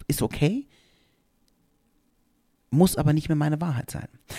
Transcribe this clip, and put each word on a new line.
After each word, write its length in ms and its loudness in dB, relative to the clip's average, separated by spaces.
ist 160 -2
okay, 440 -2
muss 260 4
aber 160 2
nicht 160 0
mehr 80 2
meine 240 0
Wahrheit 300 -4
sein. 180 -10